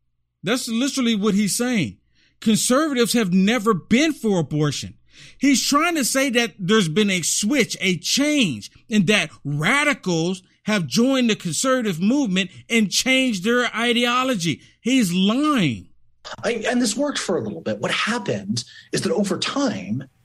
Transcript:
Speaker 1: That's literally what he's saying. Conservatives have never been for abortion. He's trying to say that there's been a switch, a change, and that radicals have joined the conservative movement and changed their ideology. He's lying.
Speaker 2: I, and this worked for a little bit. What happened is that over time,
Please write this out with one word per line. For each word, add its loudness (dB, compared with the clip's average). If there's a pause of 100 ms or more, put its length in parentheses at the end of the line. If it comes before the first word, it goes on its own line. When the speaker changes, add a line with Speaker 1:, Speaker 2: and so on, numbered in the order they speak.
(440)
Speaker 1:
That's -2
literally 0
what 0
he's 0
saying. -2 (440)
Conservatives 2
have 0
never 2
been 2
for 0
abortion. -2 (440)
He's 2
trying 2
to 0
say 0
that 0
there's 2
been 2
a 0
switch, 0
a 0
change, 0 (200)
and 2
that 2 (140)
radicals -2 (220)
have -2
joined 2
the 0
conservative -2
movement 0 (200)
and 2
changed 0
their 0
ideology. 0 (200)
He's 2
lying. 0 (540)
Speaker 2:
I, -4
and 0
this -2
worked -2
for -2
a -4
little -8
bit. -4
What -4
happened -4 (280)
is -2
that 0
over 0
time, -4 (180)